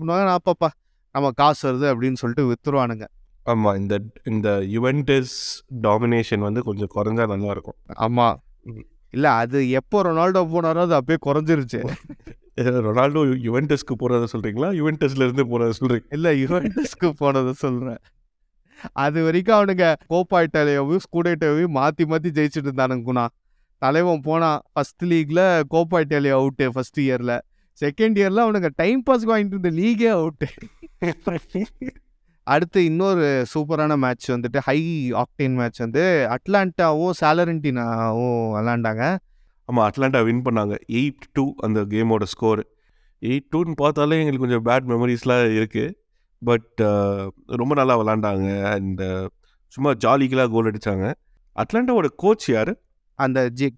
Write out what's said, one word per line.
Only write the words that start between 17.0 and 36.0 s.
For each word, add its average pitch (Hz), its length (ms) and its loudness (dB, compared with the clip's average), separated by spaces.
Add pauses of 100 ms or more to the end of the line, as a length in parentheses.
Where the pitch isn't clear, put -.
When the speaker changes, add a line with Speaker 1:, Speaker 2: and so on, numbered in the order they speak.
Speaker 1:
போனதை 135 360 0
சொல்றேன். 127 460 -6 (920)
அது 151 320 0
வரைக்கும் 180 320 2
அவனுங்க 185 380 4 (140)
கோப்பா 180 260 0
இட்டாலியாவையும் 151 600 2
ஸ்கூடேட்டோவையும் 165 800 0
மாத்தி 147 300 0
மாத்தி 160 280 0
ஜெயிச்சுட்டு 147 300 0
இருந்தானுங்க 131 440 -2
குணா. 123 200 0 (520)
தலைவன் 160 420 2
போனா, 156 400 0 (120)
ஃபர்ஸ்ட் - 320 -6
லீக்ல 170 680 2
கோப்பா 165 300 2
இட்டாலியா 143 480 2
அவுட்டு 131 200 -2
ஃபர்ஸ்ட் 127 320 -6
இயர்ல. 123 400 -2 (400)
செகண்ட் 208 340 0
இயர்ல 202 340 2
அவனுங்க 196 280 0
டைம் 226 340 0
பாஸ்க்கு 226 180 0
வாங்கிட்டு 208 300 0
இருந்த 180 120 0
லீகே 202 580 2 (720)
அவுட்டு. 170 320 -4 (1120)
அடுத்து 170 420 2
இன்னொரு 160 680 0
சூப்பரான 151 420 0
மேட்ச் 127 340 -2
வந்துட்டு, 120 280 -4
ஹை 147 540 -2
ஆக்டேன் 127 420 -2
மேட்ச் 120 240 -4
வந்து 139 520 0